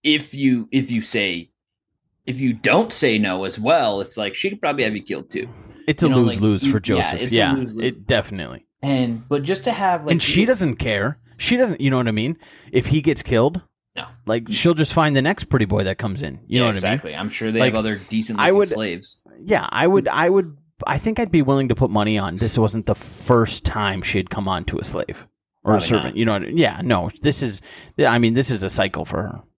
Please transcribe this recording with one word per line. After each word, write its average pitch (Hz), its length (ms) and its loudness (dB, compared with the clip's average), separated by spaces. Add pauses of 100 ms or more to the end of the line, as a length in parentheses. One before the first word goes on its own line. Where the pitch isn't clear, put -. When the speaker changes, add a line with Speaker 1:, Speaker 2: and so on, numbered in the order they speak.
Speaker 1:
if 151 300 2
you, 131 380 2
if 131 180 0
you 117 120 -2
say, 95 480 -2 (760)
if 127 140 -6
you 127 140 0
don't 160 400 2
say 117 240 2
no 95 260 0
as 95 160 -6
well, 113 400 2
it's - 160 -8
like, 101 200 -6
she 196 140 -2
could 202 120 -8
probably 143 240 0
have 110 100 -2
you - 80 -8
killed 78 260 -8
too. - 200 -8 (380)
Speaker 2:
It's 151 160 0
a 160 40 4
Speaker 1:
You 135 60 4
know, 127 80 6
like, 101 180 2
Speaker 2:
lose-lose 104 240 2
Speaker 1:
you, - 80 2
Speaker 2:
for 107 60 2
Speaker 1:
yeah, 101 40 0 (300)
Speaker 2:
Joseph. 85 100 -4
Speaker 1:
it's 123 120 -2
a 113 40 4
Speaker 2:
Yeah, 98 160 4
Speaker 1:
lose-lose. 113 320 -4
Speaker 2:
it 107 220 -4
definitely. 95 580 -4 (160)
Speaker 1:
And, 127 460 -2
but 143 160 -2
just 190 220 -4
to 247 80 0
have, 180 320 0
like, 160 80 0
Speaker 2:
And 170 100 2
she - 180 2
Speaker 1:
you 226 60 4
Speaker 2:
doesn't 185 300 0
care. 110 420 -2 (180)
She - 200 0
doesn't, 226 240 2
you 135 80 2
know 131 80 2
what 123 100 0
I 113 40 0
mean? 117 260 -2 (340)
If 123 140 2
he 147 160 2
gets 151 220 0
killed, 139 380 2 (340)
Speaker 1:
No. - 100 -10 (220)
Speaker 2:
like, 117 240 -2
she'll 170 240 2
just 151 180 0
find 151 220 2
the 131 80 4
next 175 220 -2
pretty 123 200 2
boy 98 200 0
that 95 120 -2
comes 101 240 -6
in. 73 140 -8
You - 120 -18
Speaker 1:
Yeah, 120 140 0
Speaker 2:
know 120 60 2
what 104 80 0
Speaker 1:
exactly. 95 360 -2
Speaker 2:
I 73 60 -12
mean? - 40 -10
Speaker 1:
I'm 107 80 -6
sure 110 220 -4
they 113 80 0
Speaker 2:
Like, 127 140 2
Speaker 1:
have 110 60 0
other 107 160 -2 (140)
decent 110 300 -2
Speaker 2:
I 143 60 2
Speaker 1:
looking 190 140 4
Speaker 2:
would, 196 100 2
Speaker 1:
slaves. 98 520 -6 (220)
Speaker 2:
yeah, 175 280 0
I 135 160 2
would, 190 200 4
I 165 220 2
would, 180 260 0 (320)
I 143 120 0
think 220 200 -2
I'd 208 120 -2
be 165 100 4
willing 139 280 2
to 113 60 2
put 127 160 2
money 107 260 2
on 95 200 -4
this 113 200 0
wasn't 110 280 0
the 104 100 0
first - 680 0
time 98 380 -2
she - 160 -2
had 92 100 -4
come 98 180 -6
on 92 180 -2
to - 140 -4
a - 40 -8
slave - 440 -8 (360)
or 110 100 2
Speaker 1:
Probably 104 40 4
Speaker 2:
a 101 100 2
servant. 107 180 2
Speaker 1:
not. - 120 -8
Speaker 2:
You 113 80 2
know 110 80 2
what 98 100 -2
I - 20 -6
mean? 160 120 -4
Yeah, 147 260 2
no, 104 260 0 (120)
this 143 220 0
is, 107 180 -6 (380)
I 123 200 4
mean, 117 140 4
this 131 180 2
is 101 120 -2
a 95 60 -4
cycle 98 360 -2
for - 180 -6
her. - 180 -10 (160)